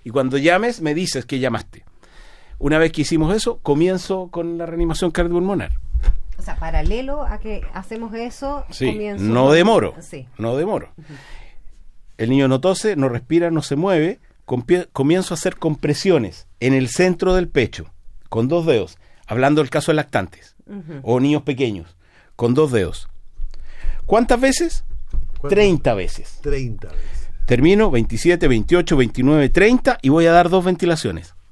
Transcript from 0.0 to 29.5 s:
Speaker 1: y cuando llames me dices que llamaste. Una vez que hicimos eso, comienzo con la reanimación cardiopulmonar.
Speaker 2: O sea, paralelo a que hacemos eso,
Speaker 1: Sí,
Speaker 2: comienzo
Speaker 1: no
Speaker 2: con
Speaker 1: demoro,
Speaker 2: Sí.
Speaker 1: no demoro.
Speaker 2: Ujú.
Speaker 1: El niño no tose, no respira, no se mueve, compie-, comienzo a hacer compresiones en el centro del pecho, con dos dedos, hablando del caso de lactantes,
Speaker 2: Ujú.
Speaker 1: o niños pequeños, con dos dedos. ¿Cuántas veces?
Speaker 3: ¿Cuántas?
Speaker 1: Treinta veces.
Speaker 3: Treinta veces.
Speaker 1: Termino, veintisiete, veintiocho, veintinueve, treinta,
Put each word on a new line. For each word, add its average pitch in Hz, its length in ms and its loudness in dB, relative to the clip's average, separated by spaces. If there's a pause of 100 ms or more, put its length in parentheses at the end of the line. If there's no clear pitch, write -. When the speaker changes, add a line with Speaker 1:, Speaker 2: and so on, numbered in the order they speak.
Speaker 1:
y 117 60 -14
cuando 131 280 0
llames 185 440 0
me 151 140 -2
dices 160 300 -4
que 135 140 -6
llamaste. 120 460 -6 (760)
Una 143 180 2
vez 160 140 4
que 160 100 -4
hicimos 160 340 0
eso, 233 260 -2
comienzo 180 680 -2
con 170 260 -6
la 170 80 -8
reanimación 170 460 -2
cardiopulmonar. 175 600 -2 (640)
Speaker 2:
O - 40 -4
sea, 196 160 -4
paralelo 220 640 -2
a 208 160 -4
que 214 220 -6 (120)
hacemos 220 400 -10
eso, 247 560 -8
Speaker 1:
Sí, 131 220 -4
Speaker 2:
comienzo 104 340 -6
Speaker 1:
no 120 220 2
Speaker 2:
con 147 80 6
Speaker 1:
demoro, 180 460 2
Speaker 2:
Sí. 135 260 -16 (100)
Speaker 1:
no 113 200 -4
demoro. 180 400 -4
Speaker 2:
Ujú. 156 160 -20 (1040)
Speaker 1:
El 113 120 -4
niño 135 180 4
no 131 140 2
tose, 185 340 0
no 135 140 0
respira, 165 420 0
no 156 100 0
se - 140 -4
mueve, 175 440 0 (260)
compie-, 156 480 0
comienzo 170 400 2
a - 20 -4
hacer 175 220 -4
compresiones 151 920 0 (120)
en 127 140 2
el 131 160 2
centro 185 460 2
del 185 140 0
pecho, - 420 -2 (380)
con 113 180 0
dos 165 180 0
dedos, 113 320 0 (300)
hablando 139 340 2
del 131 80 -2
caso 156 220 -2
de 156 40 4
lactantes, - 600 -6 (100)
Speaker 2:
Ujú. 165 360 -16
Speaker 1:
o 123 180 0
niños 143 240 2
pequeños, 117 520 -4 (400)
con 120 180 0
dos 147 180 4
dedos. - 380 -2 (960)
¿Cuántas 240 340 2
veces? 269 460 0 (540)
Speaker 3:
¿Cuántas? 143 100 -4
Speaker 1:
Treinta 185 440 2
veces. - 480 -6
Speaker 3:
Treinta 127 480 -4
veces. - 400 -2 (160)
Speaker 1:
Termino, 175 460 6
veintisiete, 151 560 2
veintiocho, 147 500 2
veintinueve, 131 520 2
treinta, 233 520 4